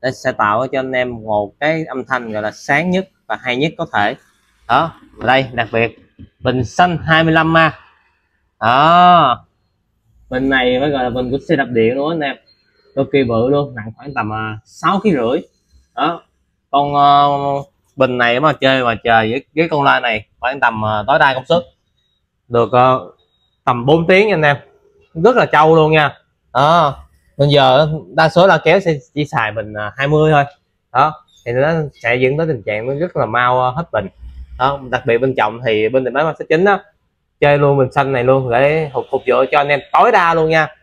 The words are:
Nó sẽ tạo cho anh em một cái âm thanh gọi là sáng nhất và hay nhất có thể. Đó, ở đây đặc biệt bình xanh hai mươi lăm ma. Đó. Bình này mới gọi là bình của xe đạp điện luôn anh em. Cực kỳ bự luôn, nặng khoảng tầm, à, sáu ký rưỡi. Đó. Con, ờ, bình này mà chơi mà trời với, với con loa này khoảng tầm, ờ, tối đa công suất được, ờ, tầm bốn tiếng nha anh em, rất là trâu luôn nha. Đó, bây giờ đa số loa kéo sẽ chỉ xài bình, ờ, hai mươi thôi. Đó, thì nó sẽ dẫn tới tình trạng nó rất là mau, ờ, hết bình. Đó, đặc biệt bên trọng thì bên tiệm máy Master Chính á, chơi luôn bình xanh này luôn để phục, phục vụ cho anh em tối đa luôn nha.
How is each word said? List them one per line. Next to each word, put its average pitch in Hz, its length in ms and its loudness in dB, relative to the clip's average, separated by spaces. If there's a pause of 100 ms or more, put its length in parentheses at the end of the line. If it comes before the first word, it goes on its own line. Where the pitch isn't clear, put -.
Nó 127 100 -4
sẽ 127 200 -6
tạo 113 360 -2
cho 135 120 -4
anh 131 120 -6
em 123 320 -6
một 104 360 -4
cái 156 260 -4
âm 127 200 -10
thanh 120 260 -6
gọi 107 100 -6
là 107 100 -6
sáng 151 380 -4
nhất 185 200 -2 (180)
và 110 140 -6
hay 123 140 -6
nhất 156 220 -2
có 165 160 -6
thể. 107 220 -2 (520)
Đó, 147 240 0 (300)
ở 110 60 -4
đây 131 260 2
đặc 117 180 -4
biệt 113 280 -2 (400)
bình 127 260 -2
xanh 180 320 0
hai 160 260 0
mươi 165 100 2
lăm 160 200 2
ma. 160 260 2 (800)
Đó. 151 880 4 (840)
Bình 131 200 -2
này 127 300 0
mới 143 100 -2
gọi 135 140 -2
là 123 60 -4
bình 123 220 -6
của 139 60 -4 (120)
xe 160 60 2
đạp 139 140 -2
điện 117 260 0
luôn 143 140 -4
anh 165 100 -4
em. 143 160 -6 (600)
Cực 135 160 -2
kỳ 139 120 2
bự 120 260 0
luôn, 143 260 -2
nặng 113 220 -14
khoảng 139 160 -18
tầm, 107 200 -6
à, 110 320 -8
sáu 185 380 -4
ký 220 80 2
rưỡi. 127 300 -2 (540)
Đó. 147 260 -4 (500)
Con, 143 240 0
ờ, 143 340 4 (680)
bình 127 220 -2
này 120 220 0
mà 151 140 2
chơi 135 300 0
mà 117 200 0
trời 113 280 2
với, 131 140 -6 (100)
với 165 140 0
con 151 140 0
loa 131 160 2
này 113 260 -4 (140)
khoảng 131 200 -4
tầm, 117 220 0
ờ, 107 260 -2
tối 147 120 2
đa 143 140 2
công 131 120 -8
suất 175 180 0 (840)
được, 117 240 0
ờ, 123 400 2 (520)
tầm 120 220 -2
bốn 165 220 2
tiếng 190 200 4
nha 202 60 0
anh 160 80 -2
em, 147 160 2 (560)
rất 196 220 2
là 196 100 2
trâu 156 300 4
luôn 156 160 4
nha. 151 260 0 (360)
Đó, 147 440 2 (400)
bây 143 120 2
giờ 143 380 4 (280)
đa 160 140 2
số 180 180 4
loa 175 100 4
kéo 165 220 2
sẽ 175 140 -2 (200)
chỉ 147 120 -4
xài 113 260 -4
bình, 107 220 -8
ờ, 104 240 -8
hai 135 100 -2
mươi 151 240 2
thôi. 143 120 4 (480)
Đó, 143 220 2 (320)
thì 120 60 -6
nó 135 200 0 (320)
sẽ 117 120 0
dẫn 127 220 0
tới 165 100 -2
tình 127 180 -6
trạng 110 220 -6
nó 135 60 -4
rất 160 240 -6
là 135 80 -2
mau, 123 360 0
ờ, 127 80 0
hết 151 220 -8
bình. 101 160 -4 (520)
Đó, 139 200 -2 (100)
đặc 123 160 -4
biệt 117 120 0
bên 131 180 -2
trọng 110 300 -2
thì 110 240 0
bên 131 140 0
tiệm 123 100 -6
máy 139 100 0
Master 160 260 -6
Chính 160 160 2
á, 202 140 2 (600)
chơi 143 180 4
luôn 143 200 2
bình 127 140 0
xanh 139 200 -2
này 123 120 -2
luôn 131 280 2
để 147 420 0
phục, 127 180 -6
phục 131 160 -2
vụ 123 80 2 (160)
cho 151 60 2
anh 143 100 0
em 143 120 0 (120)
tối 190 200 4
đa 175 220 2
luôn 160 160 0
nha. 160 180 2 (160)